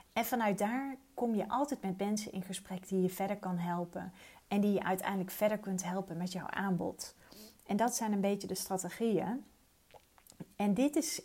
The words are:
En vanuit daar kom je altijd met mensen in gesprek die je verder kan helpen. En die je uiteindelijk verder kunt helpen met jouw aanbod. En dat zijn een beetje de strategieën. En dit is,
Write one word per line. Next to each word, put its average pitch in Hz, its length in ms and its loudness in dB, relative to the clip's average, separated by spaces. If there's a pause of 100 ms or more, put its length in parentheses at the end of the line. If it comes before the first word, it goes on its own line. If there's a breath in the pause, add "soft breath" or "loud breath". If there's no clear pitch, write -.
(120)
En 226 120 0
vanuit 220 340 2
daar 262 380 0 (180)
kom 233 200 0
je 208 140 2
altijd 269 340 0
met 190 160 -2
mensen 214 340 -2
in 190 100 -4
gesprek 185 460 -8
die 190 140 2
je 185 60 4
verder 196 280 -2
kan 185 220 -2
helpen. 175 540 -4 (360 loud breath)
En 202 120 4
die 202 120 6
je 190 100 2
uiteindelijk 185 480 0
verder 214 280 2
kunt 190 260 -4
helpen 180 320 -4
met 180 160 -4
jouw 180 140 -6
aanbod. - 680 -2 (520 loud breath)
En 208 100 0
dat 220 180 2
zijn 220 180 0
een 202 80 2
beetje 196 260 2
de 190 80 -4
strategieën. 196 920 0 (1120)
En 208 180 2
dit 277 220 4
is, - 280 0